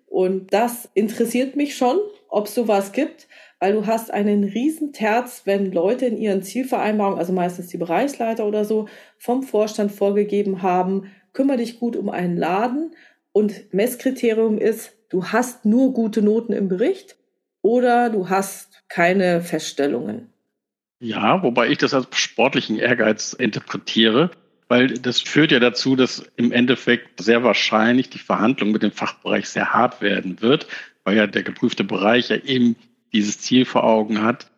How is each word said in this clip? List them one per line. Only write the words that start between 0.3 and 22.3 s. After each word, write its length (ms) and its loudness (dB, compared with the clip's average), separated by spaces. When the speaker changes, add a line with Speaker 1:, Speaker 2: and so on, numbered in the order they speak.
Speaker 1:
das 400 -2
interessiert 600 -2
mich 200 -2
schon, 220 2
ob 180 -2
es 80 -14
sowas 380 0
gibt, 340 -4
weil 80 2
du 140 0
hast 260 -2
einen 320 2
riesen 480 -2
Terz, 540 -2
wenn 260 0
Leute 340 0
in 120 -2
ihren 260 -2
Zielvereinbarungen, 720 -2
also 140 -4
meistens 360 -2
die 100 -10
Bereichsleiter 680 -2
oder 200 -2
so, 240 -4
vom 240 -2
Vorstand 520 -2
vorgegeben 680 0
haben, 480 0
kümmere 240 0
dich 240 -6
gut 160 -4
um 140 -4
einen 260 -2
Laden 580 -2
und 420 -2
Messkriterium 840 0
ist, 400 -2
du 200 -4
hast 360 -2
nur 300 4
gute 280 0
Noten 300 2
im 160 -2
Bericht 480 -2
oder 480 4
du 180 -2
hast 640 -4
keine 500 2
Feststellungen. 880 -4
Speaker 2:
Ja, 420 0
wobei 280 2
ich 80 0
das 160 0
als 180 0
sportlichen 640 0